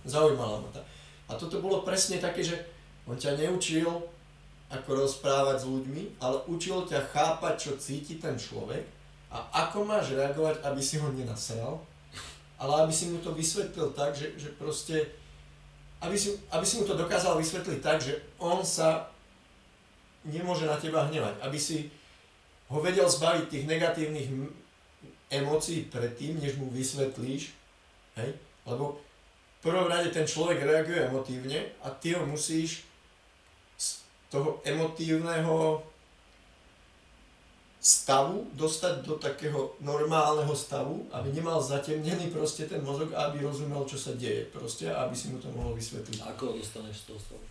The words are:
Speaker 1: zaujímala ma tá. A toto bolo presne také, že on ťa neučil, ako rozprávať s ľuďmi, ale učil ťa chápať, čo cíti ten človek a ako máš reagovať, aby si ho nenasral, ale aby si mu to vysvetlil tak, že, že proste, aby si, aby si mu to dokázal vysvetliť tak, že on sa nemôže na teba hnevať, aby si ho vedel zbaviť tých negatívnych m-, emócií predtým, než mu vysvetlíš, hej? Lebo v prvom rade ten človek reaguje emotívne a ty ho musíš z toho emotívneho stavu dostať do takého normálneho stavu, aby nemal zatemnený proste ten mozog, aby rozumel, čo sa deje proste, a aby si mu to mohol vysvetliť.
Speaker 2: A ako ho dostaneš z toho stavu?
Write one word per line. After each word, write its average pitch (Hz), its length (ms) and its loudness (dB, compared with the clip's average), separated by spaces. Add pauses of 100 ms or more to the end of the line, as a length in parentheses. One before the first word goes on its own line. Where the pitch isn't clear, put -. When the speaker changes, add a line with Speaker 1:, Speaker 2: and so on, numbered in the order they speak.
Speaker 1:
zaujímala 131 560 4
ma 101 160 -8
tá. - 80 -12 (480)
A - 80 -8
toto 165 240 -4
bolo 190 240 2
presne 190 320 2
také, 175 240 -2
že 165 120 0 (520)
on 123 80 -6
ťa 143 240 0
neučil, 160 480 2 (840)
ako 135 320 0
rozprávať 139 600 4
s - 40 -4
ľuďmi, 135 360 -4 (200)
ale 131 240 0
učil 180 400 -2
ťa 139 240 -2
chápať, 160 480 2
čo 143 160 -4
cíti 151 440 -8
ten 147 200 -4
človek 120 440 -6 (480)
a 156 360 0
ako 208 160 0
máš 208 320 2
reagovať, 151 480 2
aby 135 160 0
si - 200 0
ho 147 120 0
nenasral, 117 680 -4 (760)
ale 147 320 4
aby 160 80 2
si 170 160 0
mu 165 80 -4
to 165 160 -4
vysvetlil 156 560 0
tak, 143 240 0
že, 147 240 -6
že 147 160 -10
proste, 156 560 -2 (920)
aby 175 120 -2
si, 202 200 0 (160)
aby 165 120 2
si 233 160 2
mu 202 80 2
to 196 80 0
dokázal 170 400 2
vysvetliť 160 480 0
tak, 156 160 6
že 135 160 -2 (240)
on 180 240 2
sa 160 480 2 (1120)
nemôže 165 440 0
na 151 120 2
teba 156 280 2
hnevať, 156 360 0
aby 143 160 -2
si 151 320 -2 (800)
ho 143 80 0
vedel 185 320 6
zbaviť 160 400 4
tých 139 160 -4
negatívnych 156 640 0
m-, 135 240 -6 (720)
emócií 156 640 0
predtým, 131 480 -4
než 139 160 -2
mu 131 160 -4
vysvetlíš, 131 800 -2 (640)
hej? - 240 -6 (240)
Lebo 135 400 -4 (560)
v - 80 0
prvom 175 240 4
rade 175 240 2
ten 160 80 4
človek 156 400 2
reaguje 156 480 4
emotívne 131 720 -4
a 139 80 -6
ty 170 240 -2
ho 165 120 0
musíš 160 560 -2 (960)
z - 240 -4 (260)
toho 143 320 0
emotívneho 160 1200 2 (2000)
stavu 139 720 6
dostať 156 480 0
do 147 160 -4
takého 147 640 -2
normálneho 151 720 4
stavu, - 560 -4
aby - 240 -4
nemal 165 240 0
zatemnený 151 720 0
proste 151 400 -2
ten 139 160 -4
mozog, 139 240 -2
aby 143 320 -2
rozumel, 143 480 -2
čo 127 80 -8
sa 127 160 -6
deje 117 400 -2
proste, 117 320 -8
a 127 240 0
aby 123 80 -6
si 131 160 -6
mu 127 80 -8
to - 80 -10
mohol 117 240 -4
vysvetliť. 113 480 -8
Speaker 2:
A 110 160 -10
ako - 80 -8
ho 117 160 -2
dostaneš 107 400 -10
z - 80 -18
toho 110 100 -14
stavu? 110 320 -14